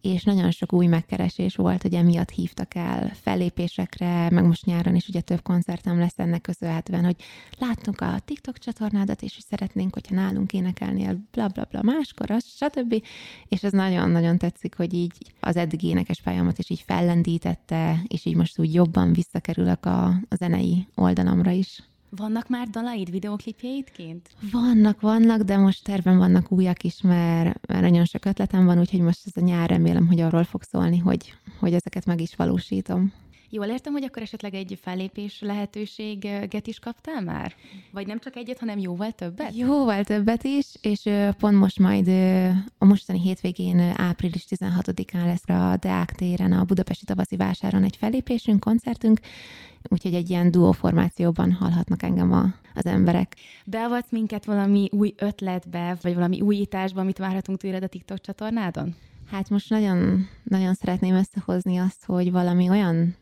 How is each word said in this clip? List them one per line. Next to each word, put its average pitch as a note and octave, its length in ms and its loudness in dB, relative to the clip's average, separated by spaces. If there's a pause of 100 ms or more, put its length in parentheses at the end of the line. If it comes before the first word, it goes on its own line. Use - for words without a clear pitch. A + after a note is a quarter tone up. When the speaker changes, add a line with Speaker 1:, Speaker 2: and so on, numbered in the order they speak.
Speaker 1:
és F#3 220 -2
nagyon F#3 280 2
sok - 220 -4
új F3 140 4
megkeresés F3+ 680 -2
volt, F#3 260 0
hogy F3+ 120 0
emiatt F3 360 4
hívtak - 460 -8
el F3+ 360 -4 (100)
fellépésekre, F3 1080 -2
meg F3 160 4
most E3+ 200 2
nyáron F3 300 0
is F3 120 0
ugye F3 140 -6
több F3 200 -4
koncertem F3 580 -2
lesz F3 200 -2
ennek E3+ 220 -2
köszönhetően, E3+ 640 -4
hogy F3 120 2 (440)
láttunk A3+ 420 -6
a - 240 -4
TikTok C#4 320 -12
csatornádat, G#3 640 -4
és G#3 120 -12
hogy - 160 -20
szeretnénk, F#3+ 440 -6
hogyha - 220 -8
nálunk F#3+ 380 -2
énekelnél, F#3+ 760 -4
bla, A3 160 -4
bla, - 220 -6
bla, - 120 -6
máskor, A#3+ 500 -2
az, A3+ 140 -2
stb. A#3+ 580 -4 (440)
És - 160 -4
ez G3+ 80 -2
nagyon-nagyon F3+ 680 2
tetszik, - 380 -4
hogy F3 180 -4
így F3 200 -2 (260)
az - 160 -2
eddigi E3 320 -2
énekes F3+ 340 -2
pályámat F2+ 380 -2
is - 100 -8
így - 160 -6
fellendítette, E3+ 1200 0
és - 180 -6
így E3+ 100 -2
most E3+ 240 0
úgy D#3+ 140 0
jobban F3 400 4
visszakerülök F3 720 -2
a, F3+ 200 2
a F3+ 300 0
zenei F3+ 600 -2
oldalamra F3+ 560 2
is. F#3 300 -4 (340)
Speaker 2:
Vannak A3 340 -6
már B3 180 -6
dalaid A3 440 -6
videoklipjeidként? G#3 1160 -10 (220)
Speaker 1:
Vannak, A3+ 500 4
vannak, A3+ 400 4
de G3 160 2
most G3 260 4
tervem F#3 340 4
vannak F3+ 340 4
újak F#3 320 2
is, - 180 -4
mert, E3+ 680 2
mert F#3 140 0
nagyon F3 240 6
sok - 200 -6
ötletem G3 400 2
van, F3 140 6
úgyhogy F3+ 200 2
most F3 260 0
ez F3 160 -6
a F3 40 4
nyár E3+ 240 2
remélem, E3+ 380 4
hogy E3+ 120 4
arról E3 240 2
fog - 200 -6
szólni, F3 340 0
hogy, - 360 0 (260)
hogy F3 140 0
ezeket - 320 -4
meg E3+ 160 -2
is E3+ 140 -8
valósítom. F3+ 800 -2 (400)
Speaker 2:
Jól G#3 120 -8
értem, B3+ 280 -6
hogy C#4 100 -6
akkor C4 180 -12
esetleg G#3 320 -12
egy F#3+ 280 -10
fellépés F#3+ 600 -10
lehetőséget G3+ 1300 -8
is A3+ 120 -12
kaptál A#3+ 420 -10
már? E3+ 320 -8 (380)
Vagy G3 160 -10
nem A3 120 -8
csak - 160 -16
egyet, A#3+ 240 -12
hanem G#3+ 200 -6
jóval F#3 320 -6
többet? G3+ 440 -10
Speaker 1:
Jóval B3 480 2
többet G#3 400 0
is, C#4 220 0 (160)
és, G#3 240 -2
ö, G3+ 240 2 (100)
pont G#3 180 4
most G3 220 4
majd, F#3+ 280 4
ö, F#3 420 4 (280)
a G3 80 2
mostani F#3+ 340 6
hétvégén, F3+ 600 0
ö, F3 160 4
április F3 500 -2
tizenhatodikán F3+ 800 -4
lesz F3 240 -2
a F3+ 300 2
Deák F#3 320 -2
téren, F3+ 400 0
a F3+ 120 4
Budapesti F#3 420 -2
Tavaszi F#3 300 -4
Vásáron F#3+ 480 0
egy F#3+ 120 0
fellépésünk, A3+ 640 0
koncertünk, A3+ 600 2 (680)
úgyhogy F3+ 240 -2
egy F3 160 -2
ilyen F3 220 4
duó F3 200 6
formációban F3 800 2
hallhatnak F3+ 520 0
engem F3+ 280 2
a, F#3 220 2 (200)
az - 120 -6
emberek. F3+ 500 2 (300)
Speaker 2:
Beavatsz A#3 460 -6
minket A3 340 -6
valami G3+ 460 2
új G3+ 260 0
ötletbe, F3+ 840 -6
vagy F3 120 -2
valami F3 280 0
újításba, G3 600 -2
amit F#3+ 160 -2
várhatunk F#3+ 400 -6
tőled F#3+ 260 -6
a F#3 40 -6
TikTok F#3 340 -12
csatornádon? G3+ 760 -6 (360)
Speaker 1:
Hát G3 180 -8
most G3+ 200 -2
nagyon, F#3+ 580 2 (160)
nagyon F#3+ 300 0
szeretném F#3 420 0
összehozni F#3 600 0
azt, F#3 280 -2
hogy F3+ 260 0
valami F3+ 380 2
olyan F3 520 2